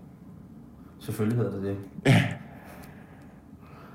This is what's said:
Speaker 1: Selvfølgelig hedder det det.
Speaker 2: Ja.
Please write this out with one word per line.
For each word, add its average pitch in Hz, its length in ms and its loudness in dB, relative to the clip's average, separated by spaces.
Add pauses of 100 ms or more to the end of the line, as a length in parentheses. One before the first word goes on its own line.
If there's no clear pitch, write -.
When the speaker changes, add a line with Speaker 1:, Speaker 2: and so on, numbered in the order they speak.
(1000)
Speaker 1:
Selvfølgelig 110 380 2
hedder 98 220 2
det 98 40 -2
det. 98 140 2 (280)
Speaker 2:
Ja. 120 180 10 (1700)